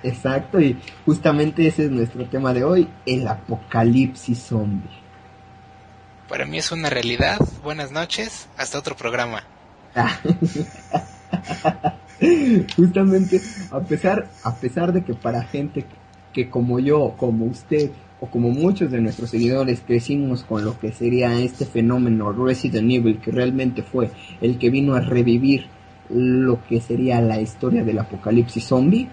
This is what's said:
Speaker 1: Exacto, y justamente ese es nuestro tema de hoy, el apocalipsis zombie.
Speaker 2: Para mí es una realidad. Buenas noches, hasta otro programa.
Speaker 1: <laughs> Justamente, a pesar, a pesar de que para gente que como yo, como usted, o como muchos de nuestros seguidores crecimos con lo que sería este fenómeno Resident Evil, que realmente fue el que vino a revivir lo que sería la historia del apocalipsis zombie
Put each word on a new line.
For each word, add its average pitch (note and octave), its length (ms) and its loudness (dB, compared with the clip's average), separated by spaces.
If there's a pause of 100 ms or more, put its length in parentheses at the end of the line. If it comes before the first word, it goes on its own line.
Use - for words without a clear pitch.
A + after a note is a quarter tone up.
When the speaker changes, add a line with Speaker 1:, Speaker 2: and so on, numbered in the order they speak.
Speaker 1:
Exacto, C3+ 580 -2
y B2+ 180 2 (260)
justamente D3+ 640 2
ese D3+ 180 2
es C#3+ 60 -2
nuestro A#2+ 340 -2
tema C3 280 -2
de B2 100 0
hoy, F3 240 4 (180)
el B2+ 220 -2
apocalipsis A#2 1080 0
zombie. G2+ 520 -4 (1400)
Speaker 2:
Para C3+ 160 -4
mí D#3 140 -6
es D#3 120 -4
una D#3+ 180 -4
realidad. B2+ 500 -2 (240)
Buenas D3 280 -8
noches, F3 640 -8
hasta C#3 220 -6
otro C#3 180 -8
programa. A#2+ 480 -4 (520)
Speaker 1:
<laughs> - 2750 0
Justamente, F#3 640 4 (300)
a C3+ 100 -4
pesar, F#3 480 0 (140)
a A#2 120 -4
pesar E3+ 380 -2
de F#3 100 0
que A#2 120 -6
para A#2+ 280 -4
gente C#3+ 420 -6 (460)
que B2 180 -2
como B2 300 0
yo, C#3+ 380 2
como A2+ 280 0
usted, C#3+ 460 -2 (280)
o - 80 -12
como A#2+ 240 0
muchos E3 380 2
de B2 120 -2
nuestros A2+ 300 -2
seguidores A#2+ 540 0
crecimos B2+ 600 -2
con G#2+ 180 -4
lo A2 160 -4
que A2+ 140 -6
sería A#2+ 460 0
este B2+ 260 -4
fenómeno A#2 680 0
Resident B2 580 0
Evil, A#2 300 2
que A2+ 120 -6
realmente B2+ 520 -2
fue A#2+ 280 -2 (280)
el B2 180 0
que A#2+ 120 2
vino C#3 260 2
a B2 60 2
revivir B2 680 2 (420)
lo B2+ 560 2
que A#2 140 0
sería A#2+ 400 0
la A2+ 220 2
historia C3 420 -2
del G#2+ 160 0
apocalipsis A2+ 640 0
zombie E3+ 500 2